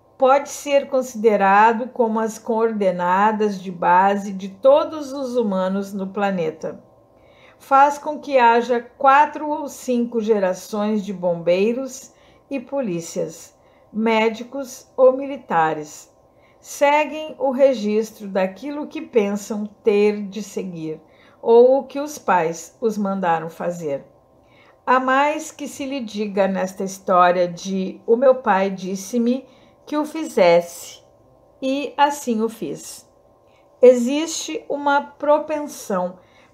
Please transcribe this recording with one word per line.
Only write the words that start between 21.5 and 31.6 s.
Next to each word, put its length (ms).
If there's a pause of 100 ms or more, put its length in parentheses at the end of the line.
o 100
que 100
os 200
pais 600
os 160
mandaram 540
fazer. 540 (840)
Há 140
mais 500
que 160
se 180
lhe 140
diga 480
nesta 380
história 640
de 580
"o 80
meu 220
pai 340
disse-me 720 (400)
que 120
o 80
fizesse, 1000 (580)